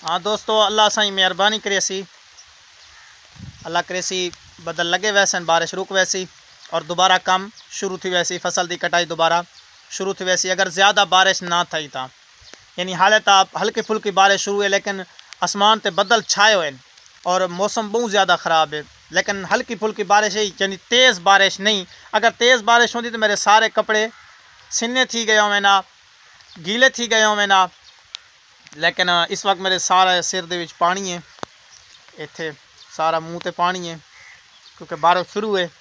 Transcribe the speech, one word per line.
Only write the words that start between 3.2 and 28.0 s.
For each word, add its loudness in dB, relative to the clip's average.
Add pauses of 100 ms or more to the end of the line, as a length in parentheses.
अल्लाह -2
करे -6
सी -4 (300)
बदल -4
लगे 0
वैसे, 2
बारिश 0
रुक -8
वैसी -2 (420)
और -4
दोबारा 2
काम -2 (220)
शुरू -8
थी -8
वैसी, -2
फसल -4
दी -6
कटाई -2
दोबारा 0 (500)
शुरू -6
थी -8
वैसी। 0
अगर 0
ज़्यादा 2
बारिश 2
ना -2
थी -8
ता, -10 (760)
यानी -6
हाले 4
तो 2
आप 2
हल्की -4
फुल्की -4
बारिश 4
शुरू -4
है, 0
लेकिन -4 (400)
आसमान 2
ते -4
बदल 0
छाए 2
हुए 0
हैं -10 (420)
और 0
मौसम -4
बहुत -2
ज़्यादा 2
ख़राब 0
है, -8 (300)
लेकिन -4
हल्की -2
फुल्की -6
बारिश 2
है, -2
यानी -4 (120)
तेज़ 4
बारिश 4
नहीं। -2 (280)
अगर 2
तेज़ 2
बारिश 4
होती -6
तो -10
मेरे 2
सारे 4
कपड़े 0 (600)
सिन्ने -2
थी -6
गए 4
होवे 2
ना, 4 (800)
गीले 2
थी -6
गए 2
होवे 2
ना, 4 (1080)